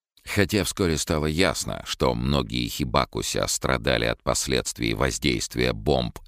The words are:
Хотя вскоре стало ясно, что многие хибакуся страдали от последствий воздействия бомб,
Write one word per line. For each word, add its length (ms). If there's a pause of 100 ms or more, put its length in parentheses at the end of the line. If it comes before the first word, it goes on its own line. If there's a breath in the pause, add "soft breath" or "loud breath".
(240)
Хотя 380
вскоре 360
стало 280
ясно, 580
что 300
многие 540
хибакуся 800
страдали 560
от 180
последствий 720
воздействия 800
бомб, 440 (120)